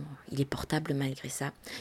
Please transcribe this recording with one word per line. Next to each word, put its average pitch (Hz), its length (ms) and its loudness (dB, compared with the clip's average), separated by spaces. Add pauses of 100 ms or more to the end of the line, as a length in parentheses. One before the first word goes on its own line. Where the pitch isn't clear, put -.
(320)
il 139 80 2
est 139 60 4
portable - 480 2
malgré 135 360 0
ça. 139 220 -2 (300)